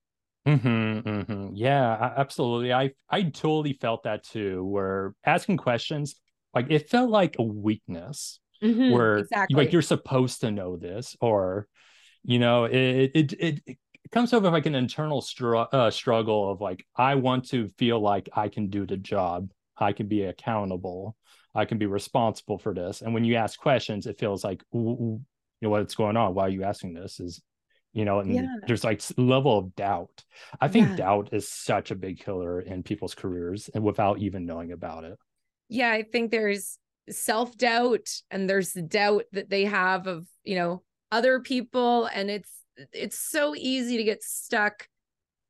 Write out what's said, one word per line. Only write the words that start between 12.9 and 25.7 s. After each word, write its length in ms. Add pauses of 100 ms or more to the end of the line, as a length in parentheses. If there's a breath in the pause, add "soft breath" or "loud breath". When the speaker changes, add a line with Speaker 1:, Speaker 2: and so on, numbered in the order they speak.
Speaker 1:
it, 200
it, 340
it 120 (340)
comes 200
over, 180
like, 160
an 100
internal 440
stru-, 520
uh, 180
struggle 640
of, 80
like, 260 (100)
I 200
want 320
to 280
feel 220
like 360
I 140
can 220
do 160
the 100
job, 540 (260)
I 160
can 140
be 160
accountable, 960 (380 soft breath)
I 100
can 120
be 100
responsible 720
for 140
this. 300
And 100
when 120
you 100
ask 240
questions, 480
it 120
feels 260
like, 180 (100)
"W-, 220
w-, 180
you 100 (380)
know, 100